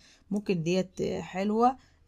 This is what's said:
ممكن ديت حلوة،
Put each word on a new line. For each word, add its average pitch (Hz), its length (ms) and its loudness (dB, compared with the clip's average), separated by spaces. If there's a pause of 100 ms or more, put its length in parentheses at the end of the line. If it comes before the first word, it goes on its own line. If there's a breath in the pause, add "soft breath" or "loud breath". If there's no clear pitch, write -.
(300 soft breath)
ممكن 196 320 -2
ديت 185 400 0
حلوة، 214 720 0 (320 loud breath)